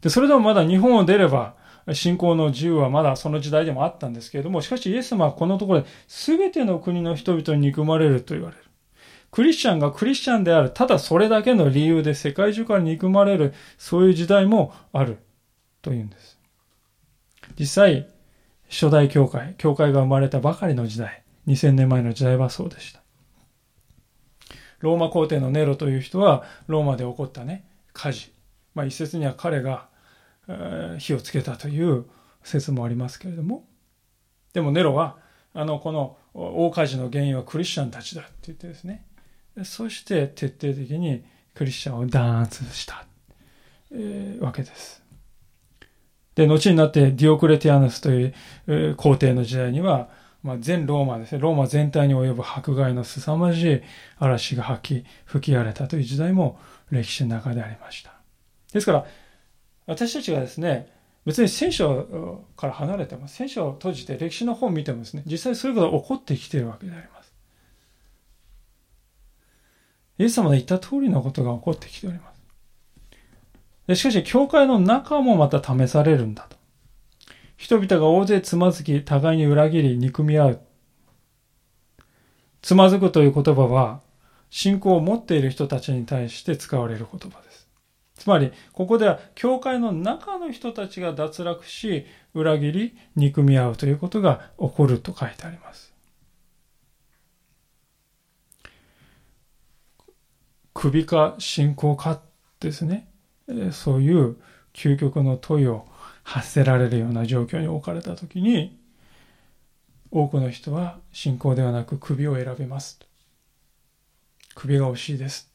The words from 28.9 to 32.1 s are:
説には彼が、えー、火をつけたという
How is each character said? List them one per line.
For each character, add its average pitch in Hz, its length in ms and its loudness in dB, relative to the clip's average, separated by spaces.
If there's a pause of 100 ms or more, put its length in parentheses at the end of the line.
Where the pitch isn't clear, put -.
説 160 240 -8
に 151 80 -4
は 131 80 -2
彼 156 280 -4
が、 131 260 -8 (600)
え 170 460 -10
ー、 - 20 -12
火 151 160 -6
を 127 80 -6
つ - 100 -18
け 135 100 -4
た 123 140 -8
と 143 140 -12
い 160 200 -2
う 123 160 -2 (380)